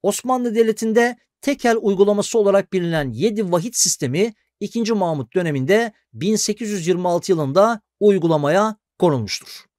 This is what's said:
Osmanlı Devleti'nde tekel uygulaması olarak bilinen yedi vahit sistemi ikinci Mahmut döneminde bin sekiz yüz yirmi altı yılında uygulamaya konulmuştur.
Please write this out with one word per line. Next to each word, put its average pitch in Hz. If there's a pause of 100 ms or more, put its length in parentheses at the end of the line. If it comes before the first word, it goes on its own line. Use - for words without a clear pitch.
Osmanlı 240
Devleti'nde 226 (240)
tekel 247
uygulaması 202
olarak 196
bilinen 165
yedi 190
vahit 180
sistemi 165 (260)
ikinci 226
Mahmut 165
döneminde 180 (200)
bin 175
sekiz 208
yüz 180
yirmi 180
altı 170
yılında 175 (200)
uygulamaya 185 (220)
konulmuştur. 135 (140)